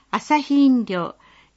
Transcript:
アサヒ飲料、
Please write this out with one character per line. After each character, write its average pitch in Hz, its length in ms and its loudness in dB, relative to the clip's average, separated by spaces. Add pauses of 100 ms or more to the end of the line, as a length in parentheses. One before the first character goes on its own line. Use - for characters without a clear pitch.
(120)
ア 214 80 -4
サ 302 180 0
ヒ 285 280 2
飲 254 180 2
料、 180 320 -8 (400)